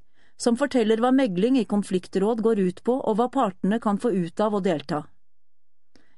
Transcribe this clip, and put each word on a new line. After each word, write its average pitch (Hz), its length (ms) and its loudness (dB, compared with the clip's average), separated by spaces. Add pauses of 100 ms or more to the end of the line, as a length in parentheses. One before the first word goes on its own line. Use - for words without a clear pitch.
(380)
som 240 240 0
forteller 226 400 2
hva 247 80 2
megling 254 480 2
i 214 80 2
konfliktråd 202 800 -2
går 226 160 2
ut 180 240 -2
på 247 140 0
og 214 180 -2
hva 247 160 0
partene 214 480 0
kan 202 160 0
få 220 160 -2
ut 180 320 -2
av 208 140 0
å - 20 -2
delta. 160 400 -2 (1160)